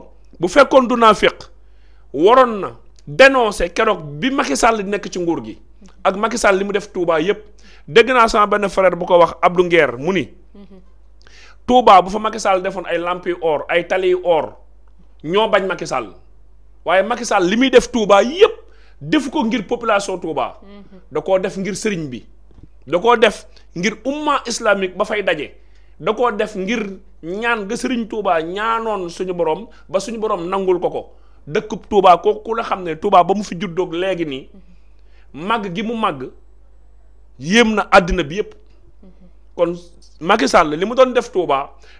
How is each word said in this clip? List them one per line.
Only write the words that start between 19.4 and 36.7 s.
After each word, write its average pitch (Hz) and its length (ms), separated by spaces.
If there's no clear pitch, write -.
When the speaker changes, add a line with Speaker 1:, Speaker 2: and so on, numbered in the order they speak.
Speaker 1:
ngir 220 220
population 208 540
Touba. 135 420
Speaker 3:
Mhm. 202 380
Speaker 1:
Da 147 80
koo 190 180
def 185 180
ngir 196 180
sëriñ 175 340
bi. 120 160
Da 151 120
koo 233 180
def 220 300
ngir 180 280
umma 285 420
islamique 202 500
ba 202 80
fay 214 180
daje. 160 320
Da 165 140
koo 240 160
def 208 260
ngir 196 420
ñaan 208 460
ga 226 80
sëriñ 247 320
Touba 196 340
ñaanoon 208 680
suñu 185 240
borom 170 320
ba 180 120
suñu 220 180
borom 190 300
nangul 185 320
ko 170 100
ko. 135 120
Dëkkub 180 420
Touba 190 300
ko 208 220
ku 226 140
la 220 80
xam 196 220
ne 165 120
Touba 190 280
ba 180 100
mu 208 100
fi 196 160
juddoog 170 320
léegi 175 320
nii, 139 240
màgg 196 400
gi 214 80
mu 226 120
màgg, 185 360